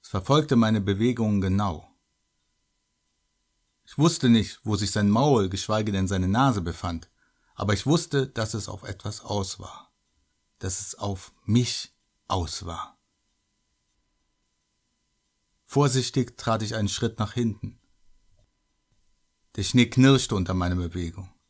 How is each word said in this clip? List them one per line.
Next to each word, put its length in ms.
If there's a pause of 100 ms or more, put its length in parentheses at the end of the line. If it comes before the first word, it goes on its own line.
Es 80
verfolgte 460
meine 260
Bewegungen 600
genau. 520 (1900)
Ich 140
wusste 300
nicht, 340
wo 140
sich 160
sein 180
Maul, 380
geschweige 420
denn 160
seine 220
Nase 340
befand, 480 (460)
aber 180
ich 100
wusste, 440
dass 260
es 140
auf 160
etwas 360
aus 380
war, 340 (680)
dass 200
es 140
auf 380 (120)
mich 480 (360)
aus 360
war. 360 (2750)
Vorsichtig 760
trat 240
ich 140
einen 120
Schritt 300
nach 140
hinten. 480 (1800)
Der 80
Schnee 260
knirschte 460
unter 180
meiner 220
Bewegung. 580 (160)